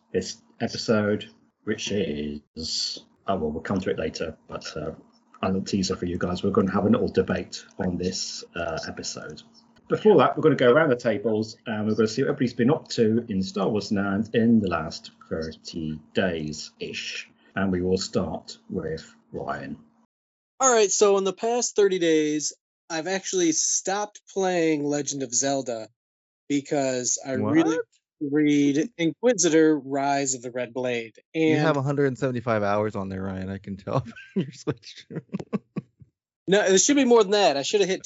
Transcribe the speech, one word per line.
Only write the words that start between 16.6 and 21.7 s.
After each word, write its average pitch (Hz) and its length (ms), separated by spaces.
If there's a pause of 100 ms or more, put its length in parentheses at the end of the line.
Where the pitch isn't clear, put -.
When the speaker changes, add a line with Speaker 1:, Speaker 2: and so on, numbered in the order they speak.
Speaker 1:
And 95 160
we 90 120
will 92 160
start - 580 (100)
with 80 460 (180)
Ryan. 69 460 (840)
Speaker 2:
All 262 80
right, 220 220
so 202 260
in 196 60
the 190 80
past 233 460